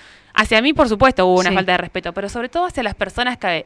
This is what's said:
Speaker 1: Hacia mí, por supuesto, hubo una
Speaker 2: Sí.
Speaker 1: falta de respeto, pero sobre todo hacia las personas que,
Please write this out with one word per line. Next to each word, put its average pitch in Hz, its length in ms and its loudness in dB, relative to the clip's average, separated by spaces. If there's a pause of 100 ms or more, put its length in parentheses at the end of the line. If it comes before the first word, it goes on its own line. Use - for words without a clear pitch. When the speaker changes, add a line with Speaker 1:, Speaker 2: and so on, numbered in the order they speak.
(340)
Speaker 1:
Hacia 220 260 2
mí, 285 140 2
por 285 160 4
supuesto, 214 360 4
hubo 185 140 4
una 180 80 2
Speaker 2:
Sí. 185 60 0
Speaker 1:
falta 190 180 0
de 180 60 2
respeto, 175 340 -8
pero 196 160 -8
sobre 240 220 -8
todo 349 160 -2
hacia 285 160 -6
las 202 120 -4
personas 240 440 -4
que, 170 280 -4